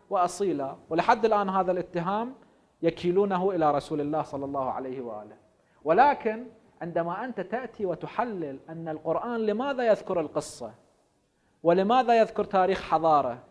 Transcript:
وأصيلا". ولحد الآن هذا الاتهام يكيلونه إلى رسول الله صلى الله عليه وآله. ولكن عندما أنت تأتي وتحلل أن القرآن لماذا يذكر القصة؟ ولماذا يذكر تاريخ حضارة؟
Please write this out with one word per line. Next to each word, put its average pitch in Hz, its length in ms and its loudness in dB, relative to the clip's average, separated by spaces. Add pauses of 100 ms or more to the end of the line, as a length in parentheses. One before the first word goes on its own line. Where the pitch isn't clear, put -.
وأصيلا". 175 640 -2 (140)
ولحد 214 360 2
الآن 208 240 2
هذا 185 220 2
الاتهام 190 640 -4 (480)
يكيلونه 180 720 2
إلى 156 200 4
رسول 147 300 -2
الله 147 200 -2
صلى 139 240 -8
الله 135 260 -4
عليه 131 300 -8
وآله. 107 340 -12 (480)
ولكن 226 640 2 (340)
عندما 170 440 -4
أنت 226 160 -8
تأتي 220 440 -8
وتحلل 165 720 -6 (100)
أن 165 180 -12
القرآن 165 580 -4
لماذا 247 420 -2
يذكر 190 320 2
القصة؟ - 520 -6 (920)
ولماذا 226 560 4
يذكر 214 240 2
تاريخ 190 380 2
حضارة؟ 151 560 2 (140)